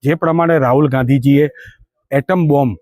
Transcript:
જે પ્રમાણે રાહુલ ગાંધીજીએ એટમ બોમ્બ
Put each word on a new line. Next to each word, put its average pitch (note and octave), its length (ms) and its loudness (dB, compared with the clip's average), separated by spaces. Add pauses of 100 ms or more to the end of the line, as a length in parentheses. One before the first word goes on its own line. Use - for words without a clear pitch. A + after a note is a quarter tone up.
જે C#3+ 120 0
પ્રમાણે E3 440 0
રાહુલ C3+ 300 0
ગાંધીજીએ C3+ 600 0 (600)
એટમ D#3+ 380 -2
બોમ્બ C#3+ 340 0